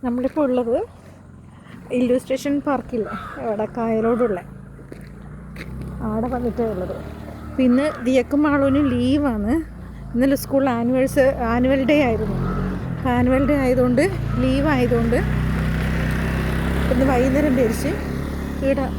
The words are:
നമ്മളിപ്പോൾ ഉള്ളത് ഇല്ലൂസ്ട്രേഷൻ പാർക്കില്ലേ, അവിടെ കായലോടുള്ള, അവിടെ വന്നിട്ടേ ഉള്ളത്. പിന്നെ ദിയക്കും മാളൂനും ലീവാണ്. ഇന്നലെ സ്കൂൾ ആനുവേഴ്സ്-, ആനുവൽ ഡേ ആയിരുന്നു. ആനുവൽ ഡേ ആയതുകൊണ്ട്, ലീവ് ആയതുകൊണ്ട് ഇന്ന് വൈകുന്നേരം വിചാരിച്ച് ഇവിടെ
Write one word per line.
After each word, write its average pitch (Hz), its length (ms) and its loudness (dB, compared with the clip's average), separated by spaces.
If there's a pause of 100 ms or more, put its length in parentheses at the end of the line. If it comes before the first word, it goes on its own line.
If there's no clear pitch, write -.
നമ്മളിപ്പോൾ 254 420 0
ഉള്ളത് 247 280 0 (1200)
ഇല്ലൂസ്ട്രേഷൻ 262 560 0 (120)
പാർക്കില്ലേ, 247 480 -2 (300)
അവിടെ 214 220 -2 (120)
കായലോടുള്ള, 226 640 2 (1700)
അവിടെ 226 260 -2
വന്നിട്ടേ 240 400 -2
ഉള്ളത്. 185 200 -6 (640)
പിന്നെ 254 280 4 (200)
ദിയക്കും 262 400 2
മാളൂനും 285 460 4
ലീവാണ്. 247 600 2 (600)
ഇന്നലെ 269 300 4
സ്കൂൾ 269 220 2 (100)
ആനുവേഴ്സ്-, 254 580 2 (200)
ആനുവൽ 262 280 4 (100)
ഡേ 294 60 6 (120)
ആയിരുന്നു. 214 280 0 (800)
ആനുവൽ 254 340 4
ഡേ 294 140 4
ആയതുകൊണ്ട്, 247 400 4 (400)
ലീവ് 269 320 2
ആയതുകൊണ്ട് 233 420 2 (1700)
ഇന്ന് 262 200 4
വൈകുന്നേരം 269 460 2
വിചാരിച്ച് 247 340 2 (720)
ഇവിടെ 269 200 2 (140)